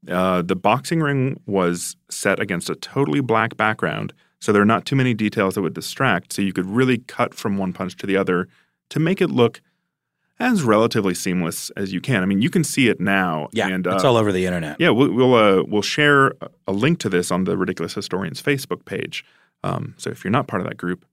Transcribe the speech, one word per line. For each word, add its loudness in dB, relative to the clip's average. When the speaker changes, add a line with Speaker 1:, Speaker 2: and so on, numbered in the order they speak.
Speaker 1:
Uh, 2
the 0
boxing 0
ring 0
was 0
set 0
against -4
a -2
totally -2
black 0
background, -2
so -2
there 6
are 6
not 2
too -2
many 2
details 0
that -2
would -4
distract, -2
so -4
you -2
could -2
really 2
cut -4
from -4
one -4
punch -8
to -12
the 0
other 0
to -4
make 0
it 0
look 2
as 2
relatively 4
seamless -4
as -6
you -4
can. 0
I 0
mean, 0
you 2
can 2
see 0
it 0
now. 0
Speaker 2:
Yeah, -2
Speaker 1:
and, -4
Speaker 2:
it's 0
Speaker 1:
uh, 6
Speaker 2:
all 6
over 2
the 0
internet. -4
Speaker 1:
Yeah, 4
we'll, 4
we'll, 4
uh, 6
we'll 0
share 4
a, -14
a -2
link 2
to -2
this 0
on 0
the 0
Ridiculous -4
Historians -8
Facebook -4
page. -8
Um, -6
so -10
if -12
you're -2
not 0
part -4
of -4
that -8
group -6